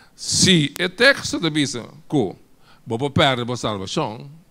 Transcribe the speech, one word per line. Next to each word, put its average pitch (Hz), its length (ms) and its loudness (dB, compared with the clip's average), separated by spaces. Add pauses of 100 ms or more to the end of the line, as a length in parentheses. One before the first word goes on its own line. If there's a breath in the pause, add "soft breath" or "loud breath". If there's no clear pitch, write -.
(160 loud breath)
Se 170 640 2
o 185 100 -2
texto 254 600 0
diz 147 240 -2
que 117 640 -4 (500 soft breath)
vou 113 140 -6
pôr 143 80 -2
a - 20 -2
perder 131 420 2
a 123 60 -4
salvação, 117 720 -6 (200)